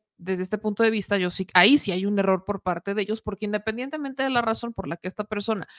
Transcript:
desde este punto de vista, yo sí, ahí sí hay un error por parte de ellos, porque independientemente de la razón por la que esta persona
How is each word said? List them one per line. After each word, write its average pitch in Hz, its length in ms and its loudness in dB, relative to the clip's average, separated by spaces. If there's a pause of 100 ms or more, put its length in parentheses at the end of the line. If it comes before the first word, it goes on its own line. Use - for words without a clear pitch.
(160)
desde 185 280 -4
este 208 140 -4
punto 214 260 0
de 220 60 4
vista, 208 260 0
yo 180 140 0
sí, 190 240 -6
ahí 202 220 8
sí - 140 2
hay 190 160 0
un 208 100 0
error 190 280 2
por 196 180 -4
parte 185 320 -2
de 208 80 0
ellos, 208 180 -4
porque 202 260 -6
independientemente 262 760 -4
de 269 80 0
la 240 120 2
razón 226 300 -2
por 185 140 -8
la 165 120 -6
que 180 100 -6
esta 208 160 -6
persona 208 420 -4 (120)